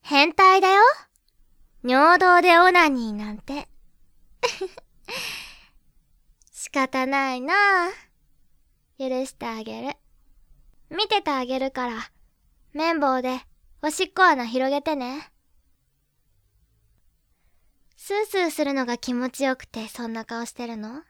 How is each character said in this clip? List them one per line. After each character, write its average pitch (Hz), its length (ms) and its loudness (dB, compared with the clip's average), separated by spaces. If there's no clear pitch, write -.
変 294 320 2
態 381 280 6
だ 381 80 4
よ。 392 140 6
尿 285 360 4
道 359 220 6
で 339 180 6
オ 370 120 6
ナ 349 180 4
ニ 240 220 -4
ー 208 40 -8
な 214 180 -10
ん 214 60 -14
て。 - 300 -12
<laughs> - 200 -4
仕 - 180 -16
方 262 360 -4
な 269 280 -4
い 254 60 -10
な 294 140 -4
あ。 - 20 -6
許 262 100 -8
し 262 100 -14
て - 120 -14
あ 226 160 -10
げ 226 200 -14
る。 277 140 -10
見 392 180 0
て 403 140 2
て 311 80 -4
あ 262 140 -2
げ 262 140 -4
る 262 120 -4
か 254 160 -6
ら、 233 260 -10
綿 320 280 -2
棒 262 220 0
で 254 180 -4
お 302 80 -2
し 285 140 -4
っ 277 80 -10
こ 381 120 4
穴 269 220 2
広 254 240 -2
げ 285 120 -2
て 311 140 -4
ね。 262 360 -10
ス - 160 -10
ー 415 140 -2
ス 403 120 -4
ー 339 120 0
す 302 140 -4
る 277 100 -4
の 269 100 -2
が 240 140 -6
気 247 160 -6
持 247 160 -4
ち 269 140 -6
よ 262 120 0
く - 80 -20
て 220 240 -14
そ 240 180 -12
ん 226 60 -10
な 226 120 -10
顔 233 200 -10
し - 80 -16
て 240 140 -12
る 226 100 -12
の？ 220 340 -14